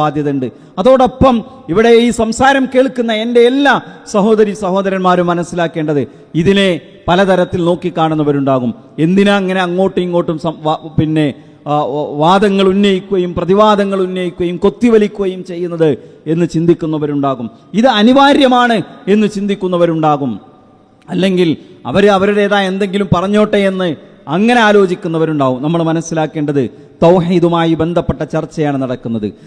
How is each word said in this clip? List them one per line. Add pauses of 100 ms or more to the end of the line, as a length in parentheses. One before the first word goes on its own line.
ബാധ്യതയുണ്ട്. (340)
അതോടൊപ്പം (380)
ഇവിടെ (120)
ഈ (140)
സംസാരം (100)
കേൾക്കുന്ന (100)
എൻ്റെ (100)
എല്ലാ (380)
സഹോദരി (100)
സഹോദരന്മാരും
മനസ്സിലാക്കേണ്ടത്, (400)
ഇതിനെ (400)
പലതരത്തിൽ
നോക്കിക്കാണുന്നവരുണ്ടാകും. (360)
എന്തിനാ
അങ്ങനെ
അങ്ങോട്ടും
ഇങ്ങോട്ടും
സം-,
വാ-, (180)
പിന്നെ, (440)
ആ, (200)
വ-, (160)
വാദങ്ങൾ
ഉന്നയിക്കുകയും
പ്രതിവാദങ്ങൾ
ഉന്നയിക്കുകയും
കൊത്തിവലിക്കുകയും
ചെയ്യുന്നത് (420)
എന്ന്
ചിന്തിക്കുന്നവരുണ്ടാകും. (340)
ഇത് (120)
അനിവാര്യമാണ് (360)
എന്ന്
ചിന്തിക്കുന്നവരുണ്ടാകും. (800)
അല്ലെങ്കിൽ (400)
അവർ (120)
അവരുടേതായ
എന്തെങ്കിലും
പറഞ്ഞോട്ടെ (120)
എന്ന് (460)
അങ്ങനെ
ആലോചിക്കുന്നവരുണ്ടാവും.
നമ്മൾ
മനസ്സിലാക്കേണ്ടത് (400)
തൗഹീദുമായി
ബന്ധപ്പെട്ട (100)
ചർച്ചയാണ്
നടക്കുന്നത്, (200)